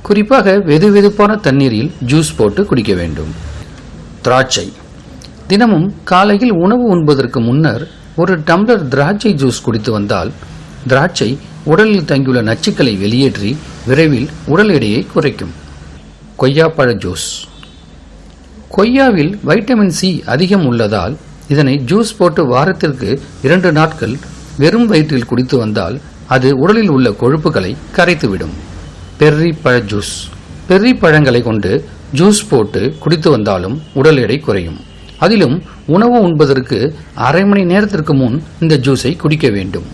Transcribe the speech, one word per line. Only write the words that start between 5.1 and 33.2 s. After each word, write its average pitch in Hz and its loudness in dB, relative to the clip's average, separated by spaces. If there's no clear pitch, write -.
தினமும் 202 2
காலையில் 202 2
உணவு 240 2
உண்பதற்கு 147 0
முன்னர் 123 0
ஒரு 180 0
டம்ளர் 196 2
திராட்சை 156 0
ஜூஸ் 135 -2
குடித்து 113 -4
வந்தால் 104 -4
திராட்சை 131 0
உடலில் 190 2
தங்கியுள்ள 131 0
நச்சுக்களை 117 0
வெளியேற்றி 104 0
விரைவில் 135 0
உடல் 196 2
எடையை 117 0
குறைக்கும். 120 -4
கொய்யாப்பழ 139 2
ஜூஸ். 87 -8
கொய்யாவில் 214 2
வைட்டமின் 202 2
சி 185 0
அதிகம் 175 0
உள்ளதால் 110 -2
இதனை 139 2
ஜூஸ் 214 0
போட்டு 175 2
வாரத்திற்கு 131 -2
இரண்டு 175 2
நாட்கள் 151 0
வெறும் 202 2
வயிற்றில் 151 0
குடித்து 127 0
வந்தால் 107 -2
அது 131 2
உடலில் 196 2
உள்ள 127 2
கொழுப்புகளை 120 0
கரைத்துவிடும். 156 0
பெர்ரி 151 4
பழ 123 2
ஜூஸ். 104 -6
பெர்ரி 196 4
பழங்களை 151 4
கொண்டு 110 -2
ஜூஸ் 196 4
போட்டு 117 0
குடித்து 160 0